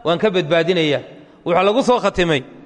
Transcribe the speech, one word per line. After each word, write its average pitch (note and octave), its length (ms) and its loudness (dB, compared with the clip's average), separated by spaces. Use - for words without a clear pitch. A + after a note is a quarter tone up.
waan E3+ 140 0
ka G#3+ 120 0
badbaadinayaa. E3 680 0
Waxa F3 180 2
lagu G#3 200 2
soo B3 160 2
khatimay, E3+ 440 0